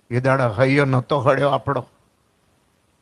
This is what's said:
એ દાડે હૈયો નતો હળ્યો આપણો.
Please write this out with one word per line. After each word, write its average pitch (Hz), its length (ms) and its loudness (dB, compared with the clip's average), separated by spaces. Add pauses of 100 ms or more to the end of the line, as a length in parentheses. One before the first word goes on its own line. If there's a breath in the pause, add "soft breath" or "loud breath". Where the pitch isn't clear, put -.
(120)
એ 120 80 -2
દાડે 131 240 0
હૈયો 135 420 2
નતો 131 340 0
હળ્યો 135 300 0
આપણો. 135 360 -4 (1160)